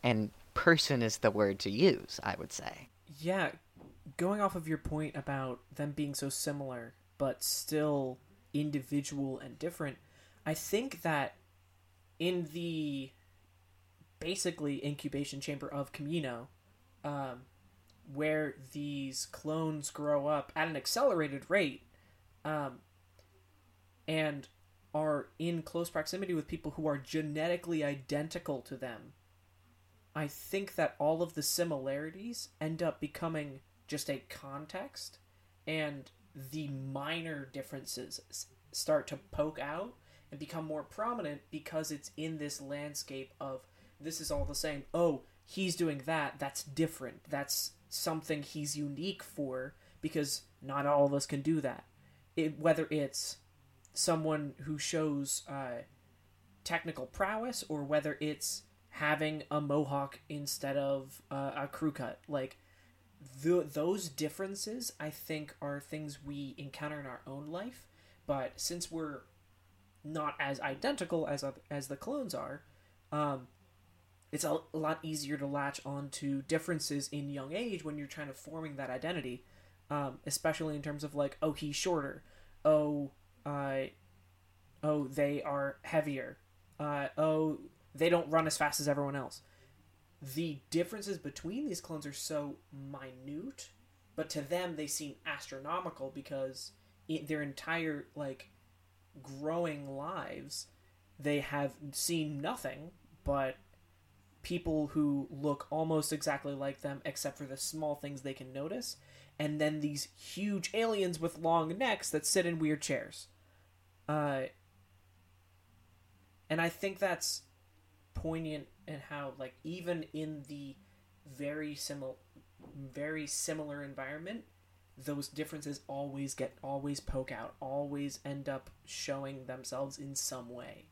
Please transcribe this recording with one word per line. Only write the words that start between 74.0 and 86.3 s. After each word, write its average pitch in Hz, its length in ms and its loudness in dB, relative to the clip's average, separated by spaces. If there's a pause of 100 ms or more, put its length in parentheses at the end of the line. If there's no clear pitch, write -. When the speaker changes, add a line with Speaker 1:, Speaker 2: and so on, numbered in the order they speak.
Speaker 2:
it's 151 140 -2
a, 196 140 4 (140)
a 156 40 -2
lot 156 260 2
easier 147 340 -2
to 139 80 -2
latch 139 400 -2
on 139 260 -4
to 139 320 0
differences 156 680 0
in 143 180 -4
young 139 240 -6
age 202 300 -2
when 151 140 -4
you're 143 100 -6
trying 147 200 -8
to 135 60 -8
forming 160 440 -8
that 135 120 -4
identity, 127 540 -2 (460)
um, 139 360 0
especially 156 520 2
in 143 40 -4
terms 147 220 -4
of, 143 100 -6
like, 143 280 2
"Oh, 156 100 4
he's 147 240 -2
shorter. 147 480 0 (400)
Oh, 147 480 8 (340)
uh, 139 400 0 (1000)
oh, 151 240 4
they 143 340 2
are 139 400 0
heavier. 143 560 0 (420)